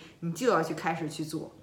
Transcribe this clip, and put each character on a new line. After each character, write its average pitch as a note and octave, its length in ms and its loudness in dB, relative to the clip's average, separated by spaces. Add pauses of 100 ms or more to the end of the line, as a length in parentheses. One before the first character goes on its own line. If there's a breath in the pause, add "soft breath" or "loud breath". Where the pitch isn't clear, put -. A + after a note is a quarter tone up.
(200 loud breath)
你 E3+ 120 -2
就 B3+ 140 -2
要 F3 160 8
去 D#3+ 120 -2
开 E3 200 0
始 E3 160 -4
去 D#3 140 -6
做。 - 380 -6